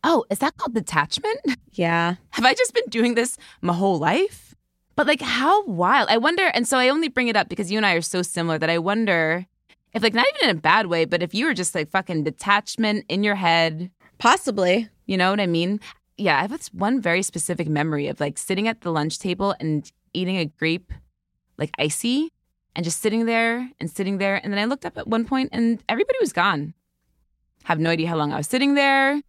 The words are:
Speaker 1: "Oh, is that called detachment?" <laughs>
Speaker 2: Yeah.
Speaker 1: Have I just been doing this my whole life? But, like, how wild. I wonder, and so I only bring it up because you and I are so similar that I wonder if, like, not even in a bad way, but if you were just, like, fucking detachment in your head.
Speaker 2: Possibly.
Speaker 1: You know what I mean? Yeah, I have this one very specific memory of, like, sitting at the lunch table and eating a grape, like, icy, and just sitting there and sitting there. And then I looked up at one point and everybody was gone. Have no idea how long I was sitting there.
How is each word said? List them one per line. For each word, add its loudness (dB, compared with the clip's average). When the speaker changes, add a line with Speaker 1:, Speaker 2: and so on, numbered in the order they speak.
Speaker 1:
"Oh, 4
is -2
that -2
called -6
detachment?" 0
<laughs> 0
Speaker 2:
Yeah. 0
Speaker 1:
Have -2
I 6
just 0
been 0
doing 2
this -2
my 0
whole 2
life? -2
But, 2
like, 2
how 2
wild. 2
I 4
wonder, 2
and 0
so 2
I 4
only 0
bring 0
it 2
up 2
because -6
you 0
and 2
I 4
are 2
so -2
similar -2
that 0
I 2
wonder 0
if, -2
like, 2
not 2
even 2
in 0
a -6
bad 4
way, 2
but 0
if -6
you 0
were 0
just, -4
like, -2
fucking -2
detachment -2
in 0
your 2
head. 2
Speaker 2:
Possibly. 2
Speaker 1:
You -2
know 2
what 0
I 0
mean? 0
Yeah, 2
I 2
have -4
this -10
one 0
very 0
specific -4
memory -2
of, -8
like, -4
sitting -2
at -6
the -4
lunch -2
table -2
and -2
eating -2
a -2
grape, -4
like, -6
icy, -2
and -4
just -4
sitting 0
there 0
and -8
sitting -4
there. 0
And -6
then -2
I 0
looked -4
up -8
at -10
one 0
point -2
and 0
everybody 0
was 0
gone. 0
Have 0
no 2
idea 0
how -2
long -2
I -4
was -6
sitting 2
there. 2